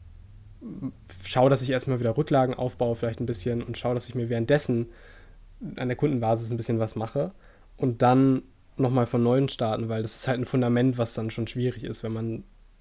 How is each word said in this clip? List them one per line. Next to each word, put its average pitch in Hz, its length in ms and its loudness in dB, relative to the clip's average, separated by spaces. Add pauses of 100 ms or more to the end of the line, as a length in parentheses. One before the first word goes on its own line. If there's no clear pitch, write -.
(1200)
schau, 131 240 4
dass 131 140 4
ich 127 80 -4
erstmal 127 300 0
wieder 113 160 0
Rücklagen 131 380 2
aufbaue 123 420 -2
vielleicht 117 240 -4
ein 123 60 -2
bisschen 120 360 -2
und 117 160 -8
schau, 123 160 0
dass 123 140 -4
ich 117 60 -14
mir 120 140 -2
währenddessen 117 640 2 (880)
an 131 120 -4
der 123 80 -2
Kundenbasis 117 540 0
ein 120 60 -2
bisschen 113 240 0
was 110 160 -2
mache 139 360 -4 (440)
und 123 260 0
dann 131 400 6 (340)
nochmal 127 300 2
von 120 160 0
neuem 131 260 4
starten, 113 400 -2
weil 113 140 -2
das 110 140 -4
ist - 120 -4
halt 127 120 0
ein 120 60 -2
Fundament, 123 520 2
was 117 160 -2
dann 110 160 -4
schon 113 160 -6
schwierig 123 380 -4
ist, - 200 -8
wenn 113 80 -4
man 113 320 -6 (360)